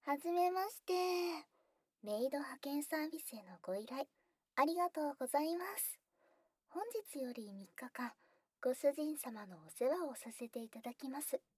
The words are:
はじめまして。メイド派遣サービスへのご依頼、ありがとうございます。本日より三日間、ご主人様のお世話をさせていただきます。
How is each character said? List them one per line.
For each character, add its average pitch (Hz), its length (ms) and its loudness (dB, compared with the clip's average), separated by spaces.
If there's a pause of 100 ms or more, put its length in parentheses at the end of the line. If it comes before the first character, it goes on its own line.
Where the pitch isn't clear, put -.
(140)
は 285 40 -2
じ 339 120 -4
め 349 220 6
ま 370 180 2
し - 160 -14
て。 370 60 2 (1120)
メ 208 180 0
イ 269 80 4
ド 285 80 0
派 269 220 -4
遣 285 240 0
サ 320 140 0
ー 311 120 0
ビ 320 80 -6
ス - 160 -10
へ 220 40 -10
の 185 220 -16
ご 185 140 -2
依 208 100 -2
頼、 254 220 -4 (480)
あ 269 100 8
り 330 120 4
が 349 120 4
と 302 220 0
う 277 80 -6
ご 254 80 -2
ざ 285 140 4
い 330 160 2
ま 359 80 -2 (120)
す。 - 220 -4 (720)
本 359 160 -4 (280)
日 302 80 -8
よ 247 120 -4
り 220 200 -8
三 196 220 -10
日 254 160 -10
間、 247 220 -4 (500)
ご 254 120 4
主 285 180 4
人 302 260 -2
様 220 260 -8
の 185 120 -14 (100)
お 160 100 -18
世 254 140 4
話 339 160 2
を 269 80 -4
さ - 160 -10
せ 240 180 -8
て 233 140 -6
い 226 60 -10
た 233 140 -14
だ 240 120 -8
き - 140 -8
ま 269 120 -6
す。 - 200 -2 (180)